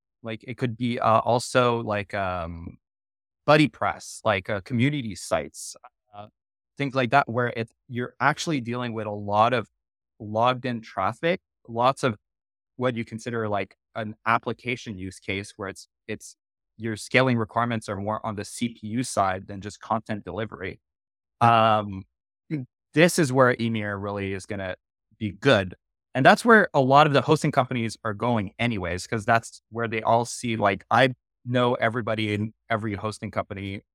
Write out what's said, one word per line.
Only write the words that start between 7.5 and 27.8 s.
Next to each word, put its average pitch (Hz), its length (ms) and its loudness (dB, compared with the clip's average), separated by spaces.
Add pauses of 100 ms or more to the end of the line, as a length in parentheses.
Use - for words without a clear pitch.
it, 117 140 -6 (200)
you're 123 300 -6
actually 147 400 0
dealing 120 340 -6
with 107 120 -6
a 107 60 -6
lot 104 420 2
of 113 160 0 (500)
logged 120 460 0
in 120 160 -4
traffic, 113 600 -2 (260)
lots 120 360 0
of 117 140 0 (600)
what 123 180 -2
you 113 100 -6
consider, 113 420 -6
like, 101 300 -4 (180)
an 110 200 -8 (100)
application 117 720 -2
use 92 220 -12
case 101 380 -8
where 98 120 -8
it's, - 180 -16 (200)
it's, - 280 -12 (420)
your 110 180 -6
scaling 127 420 2
requirements 113 500 -2
are 104 100 -6
more 104 280 -4
on 107 100 -6
the 101 80 -8
C - 260 -4
P 110 180 -14
U 117 160 -4
side 95 440 -2
than 101 140 -12
just 101 180 -12
content 110 460 -6
delivery. 92 560 -8 (600)
Um, 107 640 4 (880)
this 170 260 6
is 139 120 2
where 127 280 6
Emir 107 380 -2
really 98 360 -6
is 95 140 -8
gonna 95 280 -6 (440)
be 107 120 -4
good. 98 440 2 (400)
And 135 100 2
that's 196 180 8
where 220 300 6
a 147 80 4
lot 139 260 8
of 143 60 2
the 135 80 4
hosting 156 300 2
companies 120 520 -2